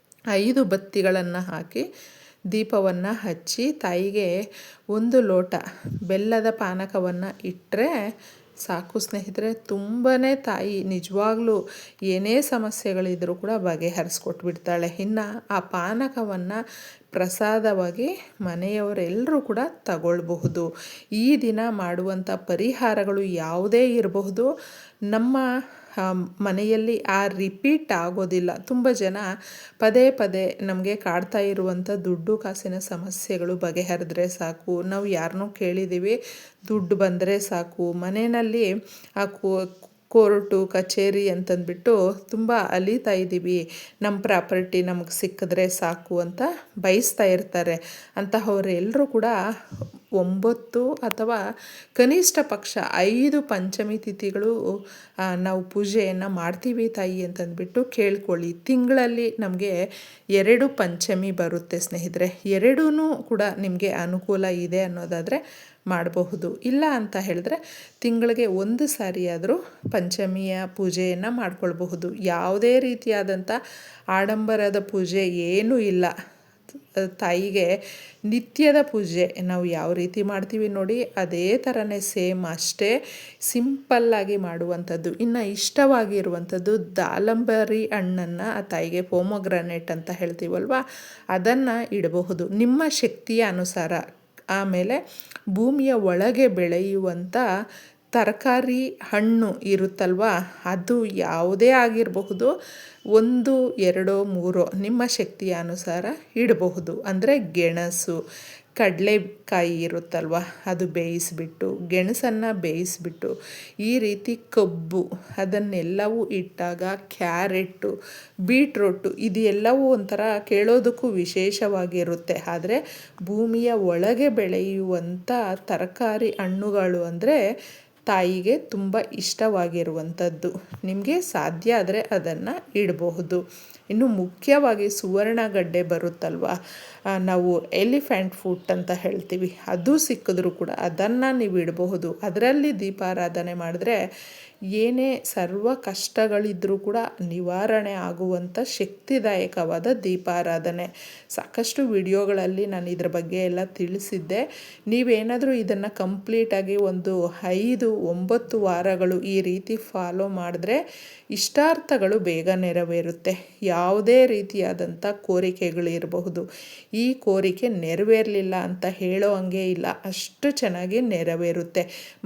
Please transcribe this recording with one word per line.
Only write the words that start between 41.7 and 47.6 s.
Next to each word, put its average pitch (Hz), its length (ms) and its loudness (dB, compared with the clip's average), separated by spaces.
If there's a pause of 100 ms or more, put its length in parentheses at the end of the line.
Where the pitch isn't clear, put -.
ತುಂಬ 226 200 0 (180)
ಅಲೀತಾ 208 420 0
ಇದ್ದೀವಿ, 180 580 0 (320)
ನಮ್ಮ 202 200 0
ಪ್ರಾಪರ್ಟಿ 185 640 2
ನಮ್ಗೆ 180 360 -4
ಸಿಕ್ಕಿದ್ರೆ 185 500 0
ಸಾಕು 175 500 -2
ಅಂತ 175 220 -4 (380)
ಬಯಸ್ತಾ 196 440 2
ಇರ್ತಾರೆ. 175 520 2 (400)